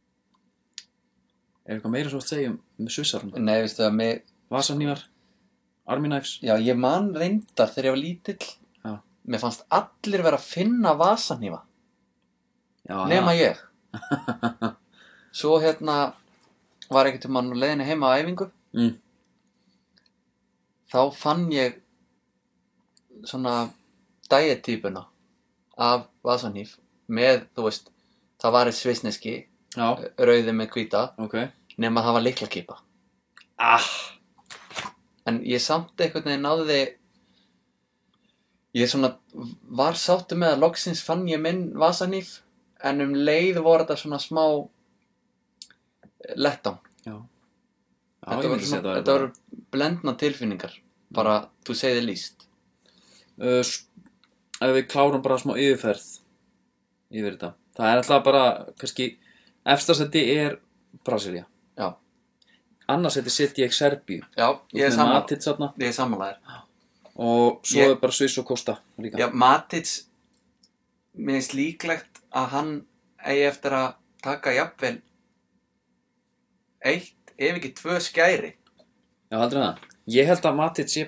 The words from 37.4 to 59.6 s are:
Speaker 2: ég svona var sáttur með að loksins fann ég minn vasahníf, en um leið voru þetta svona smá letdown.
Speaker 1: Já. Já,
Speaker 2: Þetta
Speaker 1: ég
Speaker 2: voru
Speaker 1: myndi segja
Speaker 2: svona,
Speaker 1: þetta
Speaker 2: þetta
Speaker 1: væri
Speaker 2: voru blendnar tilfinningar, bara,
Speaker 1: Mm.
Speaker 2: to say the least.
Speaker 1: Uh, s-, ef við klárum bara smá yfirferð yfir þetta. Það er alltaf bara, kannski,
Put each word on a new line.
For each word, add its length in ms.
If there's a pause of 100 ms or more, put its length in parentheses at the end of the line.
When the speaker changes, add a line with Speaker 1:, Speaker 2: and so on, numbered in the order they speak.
Speaker 2:
ég 140
svona 220 (580)
var 240
sáttur 480
með 140
að 100
loksins 400
fann 240
ég 120
minn 260 (100)
vasahníf, 640 (420)
en 220
um 100
leið 480
voru 240
þetta 140
svona 240
smá 220 (1900)
letdown. 420 (260)
Speaker 1:
Já. 80
Já, 1160
Speaker 2:
Þetta 100
Speaker 1:
ég 100
Speaker 2:
voru 60
Speaker 1:
myndi 120
segja 140
Speaker 2:
svona, 80
Speaker 1:
þetta 80
Speaker 2:
þetta 160
Speaker 1:
væri 160
Speaker 2:
voru 340 (100)
blendnar 460
tilfinningar, 560 (360)
bara, 300
Speaker 1:
Mm. 80 (160)
Speaker 2:
to 100
say 200
the 80
least. 440 (920)
Speaker 1:
Uh, 240
s-, 220 (760)
ef 140
við 140
klárum 340
bara 160
smá 160
yfirferð 520 (1080)
yfir 240
þetta. 180 (220)
Það 160
er 80
alltaf 240
bara, 180 (340)
kannski, 420 (480)